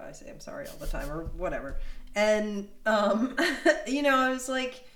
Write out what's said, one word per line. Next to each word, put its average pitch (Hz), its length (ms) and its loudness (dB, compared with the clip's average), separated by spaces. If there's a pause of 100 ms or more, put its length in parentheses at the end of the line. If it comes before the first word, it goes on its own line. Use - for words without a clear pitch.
how - 80 -12
I - 40 -12
say - 160 -16
"I'm - 120 -16
sorry" - 260 -10
all - 120 -12
the 143 80 -10
time 139 240 -2
or 160 140 -6 (120)
whatever. 135 420 -4 (380)
And, 214 520 2 (180)
um, 214 500 2 (260)
<laughs> 311 240 6
you 269 160 0
know, 277 140 6
I 262 140 4
was 262 180 -2
like, 254 360 -4 (120)